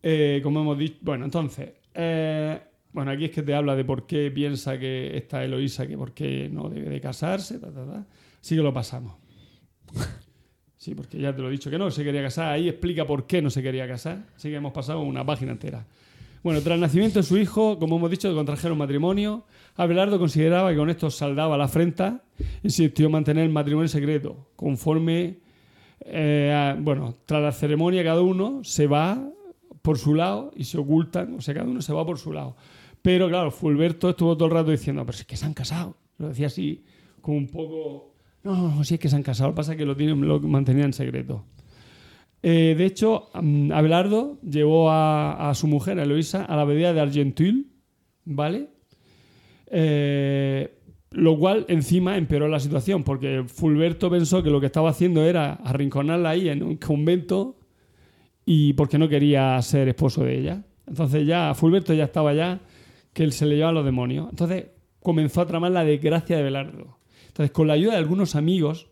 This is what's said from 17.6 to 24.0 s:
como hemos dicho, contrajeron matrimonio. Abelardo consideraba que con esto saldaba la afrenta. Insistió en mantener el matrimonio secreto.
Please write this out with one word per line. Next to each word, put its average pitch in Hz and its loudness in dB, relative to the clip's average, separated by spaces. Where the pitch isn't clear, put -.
como 160 0
hemos 170 0
dicho, 190 -2
contrajeron 151 -2
matrimonio. 190 -2
Abelardo 185 2
consideraba 170 2
que 151 2
con 151 2
esto 165 -2
saldaba 147 -2
la 143 2
afrenta. 180 0
Insistió 156 2
en 156 4
mantener 156 2
el 165 2
matrimonio 151 0
secreto. 147 -4